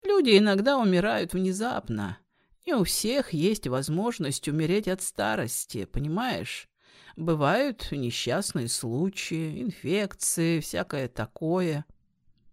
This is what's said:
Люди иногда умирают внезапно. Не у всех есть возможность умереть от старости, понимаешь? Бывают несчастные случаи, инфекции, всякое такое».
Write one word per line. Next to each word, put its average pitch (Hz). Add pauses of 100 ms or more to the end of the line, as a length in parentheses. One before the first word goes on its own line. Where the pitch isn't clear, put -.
Люди 330
иногда 214
умирают 196
внезапно. 185 (460)
Не 349
у 208
всех 247
есть 175
возможность 143
умереть 160
от 190
старости, 127
понимаешь? 151 (480)
Бывают 170
несчастные 131
случаи, 160
инфекции, 170
всякое 151
такое». 160 (680)